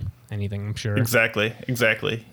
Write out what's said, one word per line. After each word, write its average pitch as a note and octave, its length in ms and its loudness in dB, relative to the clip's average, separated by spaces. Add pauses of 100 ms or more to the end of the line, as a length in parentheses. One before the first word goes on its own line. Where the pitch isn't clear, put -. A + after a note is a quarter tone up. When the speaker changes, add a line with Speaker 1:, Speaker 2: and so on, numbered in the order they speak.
(320)
Speaker 1:
anything, G2+ 340 -4
I'm G#2 80 -4
sure. G#2 220 -2
Speaker 2:
Exactly, A2 560 2 (160)
exactly. A2+ 640 0